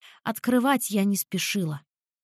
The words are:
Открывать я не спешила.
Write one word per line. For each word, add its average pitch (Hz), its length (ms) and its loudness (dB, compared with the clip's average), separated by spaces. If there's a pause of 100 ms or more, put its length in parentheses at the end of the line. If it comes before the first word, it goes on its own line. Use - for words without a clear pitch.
(220)
Открывать 247 680 0
я 202 120 2
не 202 140 2
спешила. 165 640 -4 (440)